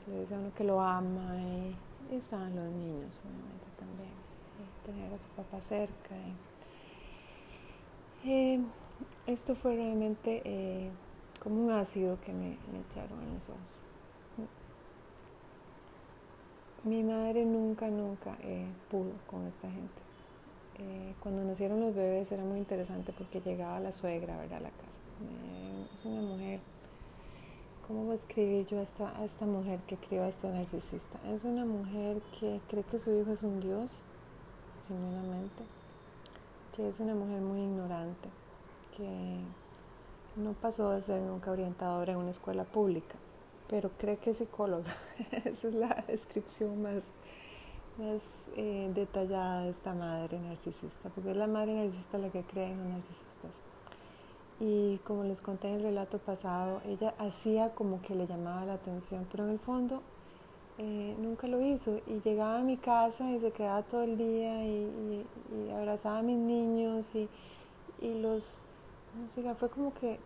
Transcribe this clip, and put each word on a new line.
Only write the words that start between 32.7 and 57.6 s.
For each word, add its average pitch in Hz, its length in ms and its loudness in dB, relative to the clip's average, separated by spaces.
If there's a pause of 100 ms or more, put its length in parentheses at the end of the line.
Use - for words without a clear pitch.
que 233 160 0
su 226 120 2
hijo 208 200 6
es 208 100 0
un 196 180 2
dios, 196 440 0 (840)
genuinamente, 185 760 -2 (1120)
que 208 140 0
es 190 100 -2
una 220 160 2
mujer 202 260 2
muy 196 200 2
ignorante, 180 680 0 (640)
que 185 440 -4 (960)
no 208 180 0
pasó 220 380 2
de 196 100 4
ser 190 200 2
nunca 190 300 0
orientadora 180 600 2
en 180 60 2
una 175 100 2
escuela 185 340 0
pública, 185 520 4 (520)
pero 196 300 2
cree 208 200 2
que 226 140 2
es 220 60 2
psicóloga. 180 580 2 (220)
<laughs> - 140 -4 (140)
Esa 233 220 0
es 220 60 2
la 226 340 4
descripción 208 720 0
más, 202 280 0 (880)
más, 214 480 -2 (100)
eh, 202 380 2
detallada 190 680 2
de 180 80 2
esta 180 220 -2
madre 170 460 0
narcisista, 170 680 -6
porque 190 220 -2
es 190 60 2
la 214 100 4
madre 214 260 4
narcisista 202 460 0
la 196 100 0
que 180 140 -2
cree 185 280 -2
en 190 60 -4
los 185 100 -2
narcisistas. 175 640 -6 (1080)
Y 208 400 8
como 202 240 0
les 196 180 2
conté 196 280 0
en 208 60 2
el 208 80 2
relato 202 360 2
pasado, 185 640 0
ella 208 340 2
hacía 220 560 4